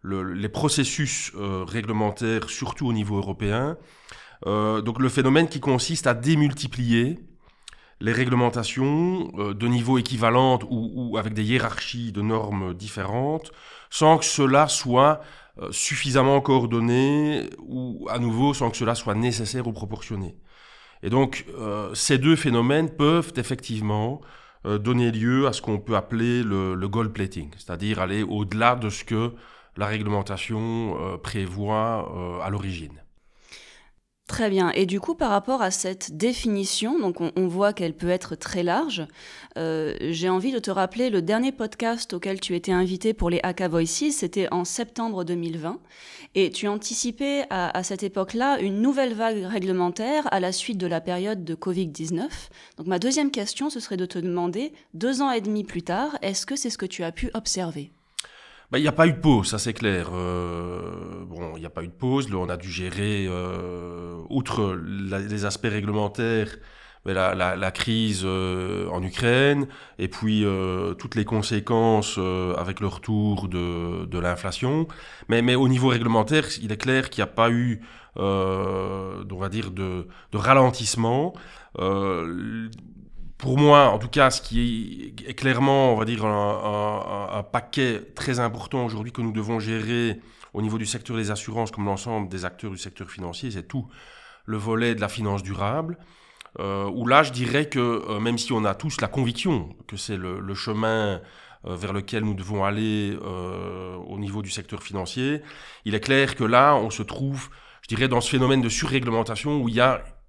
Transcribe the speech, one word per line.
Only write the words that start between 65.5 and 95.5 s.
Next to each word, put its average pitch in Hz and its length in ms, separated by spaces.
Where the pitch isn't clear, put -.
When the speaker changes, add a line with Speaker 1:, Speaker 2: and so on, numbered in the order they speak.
Speaker 1:
réglementaires, 104 800
mais 95 100
la, 92 220
la, 92 180
la 95 160
crise, 110 540
euh, 92 640
en 90 160
Ukraine, 135 640
et 92 80
puis, 107 360
euh, 92 500
toutes - 200
les 110 100
conséquences, 110 920
euh, 92 380
avec 92 240
le 104 80
retour 104 580
de, 87 600
de 85 120
l'inflation. 101 720
Mais, 117 140
mais 123 120
au 131 140
niveau 131 180
réglementaire, 117 640
il 107 120
est 107 40
clair 131 320
qu'il - 140
n'y 95 80
a - 20
pas 117 200
eu, 120 300
euh, 95 1120
on 95 80
va 98 100
dire, 104 220
de, 92 380
de 107 60
ralentissement. 123 960
Euh, 98 880
pour 131 200
moi, 147 320
en 104 80
tout 113 100
cas, 135 220
ce - 100
qui 113 720
est 123 80
clairement, 135 580
on 110 40
va 110 100
dire, 110 180
un, 107 60
un, 104 1040
un, 107 40
un 101 40
paquet 120 580
très 123 260
important 117 460
aujourd'hui 110 260
que - 80
nous 113 100
devons 110 300
gérer 113 640
au 104 80
niveau 110 160
du 110 80
secteur 113 320
des 107 120
assurances, 107 400
comme 104 140
l'ensemble 101 460
des 92 160
acteurs 101 240
du 95 80
secteur 90 320
financier, 87 400
c'est 92 180
tout 131 200
le 107 100
volet 113 380
de 107 80
la 101 60
finance 101 340
durable, 107 560